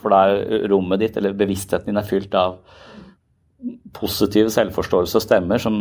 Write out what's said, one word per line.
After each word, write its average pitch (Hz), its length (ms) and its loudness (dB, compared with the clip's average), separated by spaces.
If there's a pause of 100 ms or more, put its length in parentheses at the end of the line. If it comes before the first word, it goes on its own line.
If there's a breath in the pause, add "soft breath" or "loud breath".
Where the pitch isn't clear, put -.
for 107 80 0
da 98 180 6
er 101 420 -2
rommet 95 300 2
ditt, 110 160 -2
eller 101 160 -2
bevisstheten 98 580 -2
din 104 80 0
er 104 80 -4
fylt 98 320 -4
av 92 220 -2 (1400 loud breath)
positiv 107 560 0
selvforståelse 98 680 0
og - 60 0
stemmer, 101 360 0
som, 107 200 -2